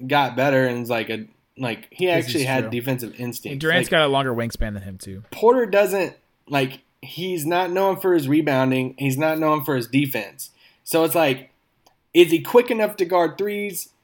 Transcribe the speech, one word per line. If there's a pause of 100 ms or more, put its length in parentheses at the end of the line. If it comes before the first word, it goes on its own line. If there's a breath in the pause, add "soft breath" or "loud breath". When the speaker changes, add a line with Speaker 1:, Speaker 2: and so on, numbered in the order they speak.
Speaker 1:
got
better
and
is,
like,
a, (320)
like,
he
Speaker 2:
This
Speaker 1:
actually
Speaker 2:
is
Speaker 1:
had
Speaker 2:
true.
Speaker 1:
defensive
Speaker 2:
And
Speaker 1:
instincts.
Speaker 2:
Durant's
Speaker 1:
Like,
Speaker 2:
got
a
longer
wingspan
than
him,
too.
Speaker 1:
Porter
doesn't, (320)
like, (200)
he's
not
known
for
his
rebounding.
He's
not
known
for
his
defense. (320 soft breath)
So
it's
like, (640)
is
he
quick
enough
to
guard
threes? (140)